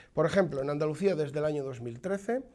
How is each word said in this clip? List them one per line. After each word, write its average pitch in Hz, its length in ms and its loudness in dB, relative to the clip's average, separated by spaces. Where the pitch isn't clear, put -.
Por 156 120 4
ejemplo, 165 360 2
en 143 80 -2
Andalucía, 156 460 2
desde 147 240 -2
el 147 40 0
año 147 200 0
dos 131 160 -8
mil 120 200 -10
trece, 196 420 -4